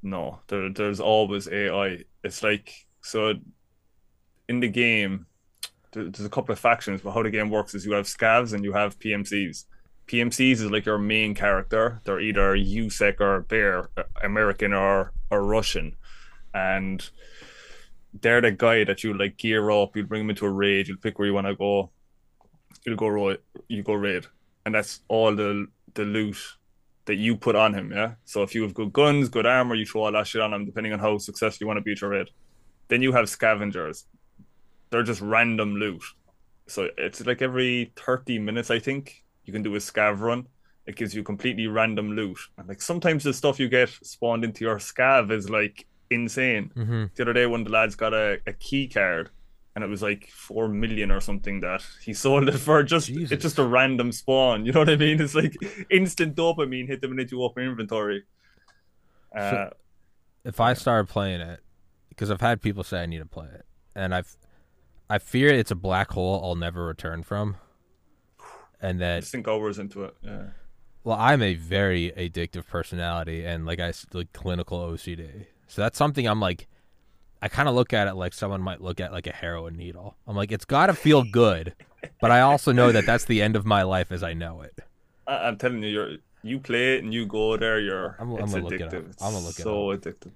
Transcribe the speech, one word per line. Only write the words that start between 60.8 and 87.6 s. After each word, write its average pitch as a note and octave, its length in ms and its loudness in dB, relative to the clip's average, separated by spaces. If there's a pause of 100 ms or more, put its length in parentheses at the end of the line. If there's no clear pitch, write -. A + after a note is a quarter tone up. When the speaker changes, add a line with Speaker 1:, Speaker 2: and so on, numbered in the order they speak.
Speaker 2:
playing F#2+ 320 -4
it, E2+ 180 -14 (560)
'cause G#2 160 -4
I've G2 100 -2
had A#2 200 2
people G2+ 220 -4
say F2+ 180 -6
I E2+ 40 -6
need E2 140 -8
to D#2 60 -12
play D#2+ 280 -16
it, - 120 -20 (300)
and F#2+ 180 -2
I've - 220 -4 (720)
I G#2+ 80 0
fear C3 320 4
it's B2 220 4
a G2+ 40 -2
black F#2 360 0
hole F#2 320 0
I'll F2+ 120 -4
never E2+ 300 -4
return E2 380 -8
from. G2+ 340 -4 (1200)
And F2+ 200 -4
that E2+ 200 -2
Speaker 1:
Just - 100 -14
sink A#2 160 -8
hours G#2+ 320 -2
into G2 260 -12
it, - 160 -16
yeah. G#2 220 -10 (600)
Speaker 2:
Well, A2+ 160 -2
I'm C3 220 6
a F#2+ 140 2
very F2 600 0
addictive E2+ 500 -6
personality E2+ 800 -6
and, E2 200 -6
like, E2+ 140 -6
I F2 100 -2
s-, - 240 -12
like, F2 200 -8
clinical F2+ 460 -6
O E2+ 160 -8
C E2+ 200 -10
D. E2 120 -14 (400)
So - 140 -8
that's A2+ 160 -2
something C#3+ 300 2
I'm G#2+ 120 2
like, F2+ 280 -2 (760)
I G#2+ 80 -6
kinda C#3+ 220 0
look A#2+ 220 2
at G#2 140 2
it F#2+ 80 -6
like F2+ 180 -6
someone G2 280 -6
might F#2 200 -8
look F2+ 180 -6
at, F2+ 120 -6
like, F2 160 -8
a D#2 40 -8
heroin E2+ 460 -10
needle. F2 400 -14 (100)
I'm G#2 80 -8
like, G2+ 160 -2
"It's G#2 140 -6
gotta E3+ 280 4
feel D3+ 300 6
good," G2+ 500 4 (480)
but A2+ 100 6
I B2 100 10
also C#3+ 300 6
know B2 200 8
that A2 140 4
that's A#2 200 2
the A2 160 2
end A2 140 2
of G#2 100 2
my G2+ 180 4
life F#2 280 0
as F2+ 120 -6
I E2+ 100 -6
know E2 280 -10
it. C#2+ 160 -20 (480)
Speaker 1:
I, B2+ 220 -2
I'm A2 100 -2
telling B2 260 -2
you, G#2+ 60 -4
you're, G#2 280 -4 (260)
you B2 160 -6
play B2+ 380 0
it E2+ 60 -4
and A2 100 -6
you A#2 120 -2
go G#2+ 320 0
there, A2 220 0